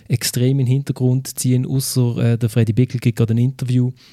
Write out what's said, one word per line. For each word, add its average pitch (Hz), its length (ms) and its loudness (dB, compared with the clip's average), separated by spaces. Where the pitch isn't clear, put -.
extrem 127 520 0
in 123 60 0
den 123 60 2
Hintergrund 131 680 -2
ziehen, 127 280 0
ausser, 127 520 -2
äh, 117 200 2
der 113 120 0
Freddy 110 240 2
Bickel 127 260 0
gibt - 180 0
gerade 113 160 2
ein 117 40 2
Interview 123 520 0